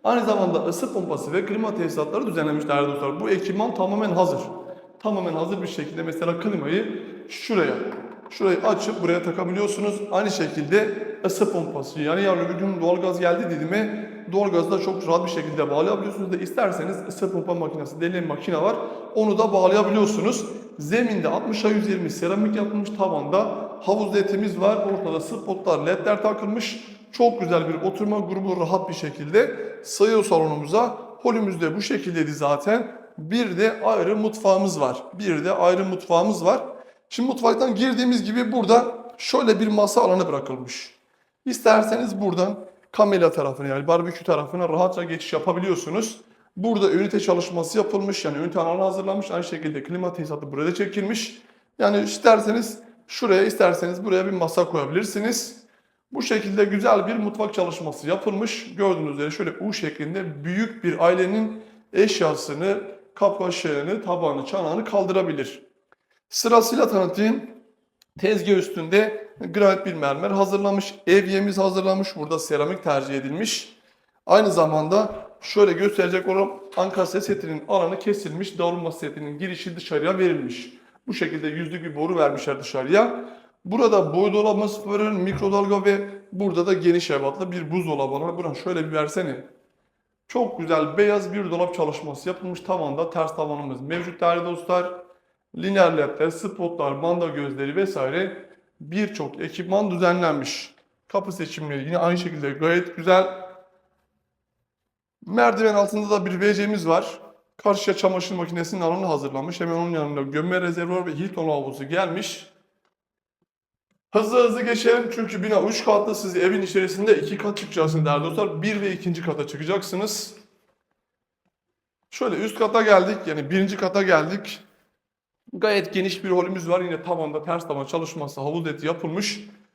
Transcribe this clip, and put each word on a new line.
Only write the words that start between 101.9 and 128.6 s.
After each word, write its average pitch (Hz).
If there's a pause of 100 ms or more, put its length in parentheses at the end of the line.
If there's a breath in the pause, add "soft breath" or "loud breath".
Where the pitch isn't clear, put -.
aynı 175
şekilde 156
gayet 170
güzel. 185 (2000)
Merdiven 220
altında 202
da 202
bir 180
V 208
C'miz 202
var. 170 (380)
Karşıya 196
çamaşır 185
makinesinin 170
alanı 175
hazırlanmış. 143
Hemen 170
onun 170
yanında 147
gömme 160
rezervuar 175
ve 165
Hilton 165
lavabosu 139
gelmiş. 175 (1700)
Hızlı 226
hızlı 233
geçelim 233
çünkü 214
bina 214
üç 214
katlı. 208
Siz 185
evin 190
içerisinde 190
iki 170
kat 208
çıkacaksınız 156
değerli 147
dostlar. 165
Bir 208
ve 196
ikinci 175
kata 151
çıkacaksınız. 190 (1700)
Şöyle 226
üst 214
kata 226
geldik. 202
Yani 151
birinci 190
kata 196
geldik. 180 (920)
Gayet 202
geniş 185
bir 190
holümüz 180
var. 180
Yine 165
tavanda 156
ters 170
tavan 139
çalışması, 156
havuz 160